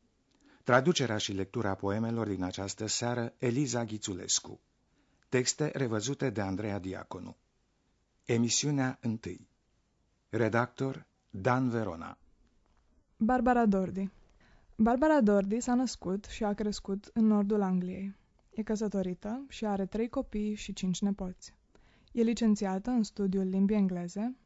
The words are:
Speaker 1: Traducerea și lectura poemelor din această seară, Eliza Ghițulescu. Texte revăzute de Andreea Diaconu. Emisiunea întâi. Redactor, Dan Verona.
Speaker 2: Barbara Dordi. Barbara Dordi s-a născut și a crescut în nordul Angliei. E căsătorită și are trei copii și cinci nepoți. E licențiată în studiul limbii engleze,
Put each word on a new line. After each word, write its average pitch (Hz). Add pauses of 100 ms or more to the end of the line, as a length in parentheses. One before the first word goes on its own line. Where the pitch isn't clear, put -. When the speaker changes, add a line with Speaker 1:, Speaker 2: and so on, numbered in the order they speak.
(640)
Speaker 1:
Traducerea 131
și 104
lectura 98
poemelor 110
din 92
această 98
seară, 117
Eliza 123
Ghițulescu. - (680)
Texte 131
revăzute 127
de 104
Andreea 101
Diaconu. 92 (880)
Emisiunea 127
întâi. 110 (800)
Redactor, 117 (240)
Dan 123
Verona. 87 (960)
Speaker 2:
Barbara 240
Dordi. 190 (680)
Barbara 262
Dordi 202
s-a 247
născut 208
și -
a 208
crescut 202
în 226
nordul 208
Angliei. 185 (360)
E -
căsătorită 208
și -
are 196
trei 220
copii 214
și 214
cinci 185
nepoți. 196 (580)
E 233
licențiată 214
în 247
studiul 190
limbii 196
engleze, 190